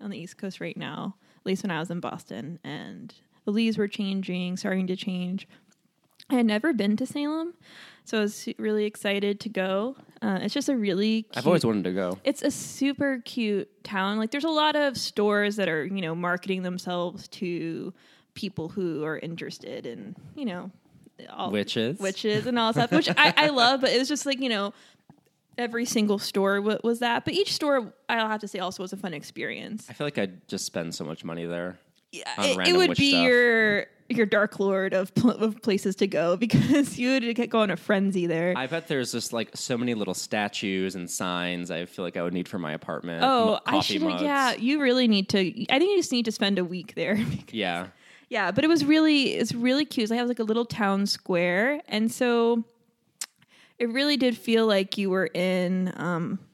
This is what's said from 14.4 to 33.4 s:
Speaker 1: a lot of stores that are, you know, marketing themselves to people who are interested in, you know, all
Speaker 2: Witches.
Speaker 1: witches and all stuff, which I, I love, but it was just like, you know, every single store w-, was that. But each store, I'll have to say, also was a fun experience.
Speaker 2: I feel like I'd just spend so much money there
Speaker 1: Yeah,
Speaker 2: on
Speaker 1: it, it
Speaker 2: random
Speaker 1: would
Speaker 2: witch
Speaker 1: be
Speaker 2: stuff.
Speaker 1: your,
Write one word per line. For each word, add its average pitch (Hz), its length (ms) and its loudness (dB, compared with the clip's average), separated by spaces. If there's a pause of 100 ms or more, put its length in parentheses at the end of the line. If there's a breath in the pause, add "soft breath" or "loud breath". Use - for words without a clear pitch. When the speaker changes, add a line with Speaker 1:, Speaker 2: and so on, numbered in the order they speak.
Speaker 1:
a 330 60 0
lot 302 260 2
of 285 220 0
stores 208 600 2
that 185 120 0
are, 156 160 0
you 196 160 -4
know, 165 140 -4
marketing 180 480 -2
themselves 180 640 -6
to 170 640 -6 (400 soft breath)
people 175 360 -8
who 165 360 -2
are 156 140 -4
interested - 640 -10
in, - 300 -12 (200)
you 302 100 -8
know, 180 260 -6 (580)
all - 220 -8
Speaker 2:
Witches. 110 480 -2
Speaker 1:
witches 208 460 -2
and 240 140 0
all 226 140 2
stuff, 240 180 2
which 302 180 4
I, 285 280 6
I 302 120 6
love, 254 320 4
but 226 100 4
it 214 80 4
was 262 100 0
just 294 160 -4
like, 269 140 -2
you 262 100 -2
know, 202 240 -2 (840 soft breath)
every 233 280 -2
single 208 340 2
store 196 380 2
w-, 208 260 0
was 233 160 0
that. 233 260 0
But 311 100 -2
each 392 180 2
store, 277 400 0 (160)
I'll 226 180 2
have 214 140 -2
to 208 80 -6
say, - 100 -8
also 185 240 -6
was 185 100 -10
a 196 40 -8
fun 196 160 -6
experience. - 760 -10
Speaker 2:
I - 40 -18
feel - 120 -4
like 143 120 -4
I'd 92 320 -4
just 98 160 -6
spend 82 280 -4
so 87 120 -8
much 80 180 -8
money 85 220 -6
there 87 340 -6 (320)
Speaker 1:
Yeah, - 260 -12
Speaker 2:
on 175 80 0
Speaker 1:
it, 285 60 4
it - 60 0
Speaker 2:
random 359 200 4
Speaker 1:
would 359 120 6
Speaker 2:
witch - 100 0
Speaker 1:
be 277 140 6
Speaker 2:
stuff. 262 120 6
Speaker 1:
your, 226 600 4 (240)